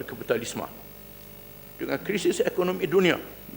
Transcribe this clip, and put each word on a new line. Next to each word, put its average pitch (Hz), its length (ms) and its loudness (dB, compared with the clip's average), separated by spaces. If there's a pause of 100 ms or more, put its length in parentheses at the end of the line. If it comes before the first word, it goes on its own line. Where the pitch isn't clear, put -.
kapitalisme 117 560 -4 (1120)
dengan 135 240 -4
krisis - 400 0
ekonomi 180 480 2
dunia 175 320 6 (380)